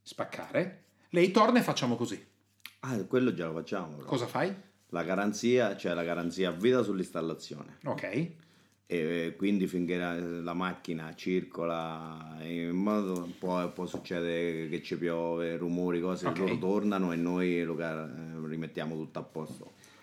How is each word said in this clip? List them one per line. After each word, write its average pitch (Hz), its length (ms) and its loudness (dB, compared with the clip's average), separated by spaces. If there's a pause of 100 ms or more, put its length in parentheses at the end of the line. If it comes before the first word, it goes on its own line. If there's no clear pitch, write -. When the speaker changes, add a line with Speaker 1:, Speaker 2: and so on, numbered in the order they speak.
Speaker 1:
spaccare, - 840 -4 (260)
lei 175 200 6
torna 226 300 8
e - 20 4
facciamo 127 340 2
così"? 117 260 -2 (580)
Speaker 2:
Ah, 131 240 -4
quello 123 300 4
già 85 120 -2
lo 80 80 -2
facciamo, 82 420 -6
però. 71 120 -12
Speaker 1:
Cosa 120 180 0
fai? 170 280 0 (340)
Speaker 2:
La 85 160 -2
garanzia, 104 720 2
cioè 90 180 0
la 85 100 0
garanzia 85 440 0
a 85 40 -2
vita 117 300 4
sull'installazione. 82 1000 -4
Speaker 1:
Ok. 123 460 -2 (580)
Speaker 2:
E, 87 100 0
eh, 82 380 0
quindi 98 300 4
finché 87 300 0
la, 87 200 -2
la 85 380 -4
macchina 85 640 -4
circola 82 1300 -4
in 85 280 -2
modo, 92 680 0
poi, 90 360 0
poi 90 160 -6
succede 85 800 -2
che 80 120 -4
ci - 160 -6
piove, 85 600 0
rumori, 87 440 0
cose, 90 280 0
Speaker 1:
Ok. 82 100 -2
Speaker 2:
loro 90 200 2
tornano 95 540 2
e 82 40 0
noi 87 480 2
lo 82 100 -2
car-, 80 340 -4
eh, 80 400 -10
rimettiamo 80 460 -4
tutto 78 240 -6
a 80 40 -8
posto. - 500 -10 (300)